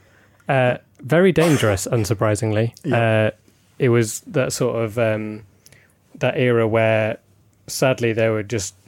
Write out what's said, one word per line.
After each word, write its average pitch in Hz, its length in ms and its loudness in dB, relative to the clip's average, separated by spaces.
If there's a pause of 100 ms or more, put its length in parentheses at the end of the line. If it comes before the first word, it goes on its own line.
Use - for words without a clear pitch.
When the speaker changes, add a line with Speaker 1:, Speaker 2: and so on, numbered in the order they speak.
(480)
Speaker 1:
Uh, 127 300 2 (220)
very 170 300 2
dangerous, 143 560 2
<laughs> - 60 -6
unsurprisingly. 110 800 0 (100)
Speaker 2:
Yeah. 113 440 2
Speaker 1:
Uh, 107 40 0 (480)
it 127 120 2
was 117 300 0
that 139 340 -4
sort 117 280 -2
of, 110 160 -6
um, 107 440 -2 (720)
that 127 240 -4
era 120 280 2
where, 110 520 0 (480)
sadly, 127 480 0
there 113 180 0
were 107 100 -2
just, 101 320 -6 (140)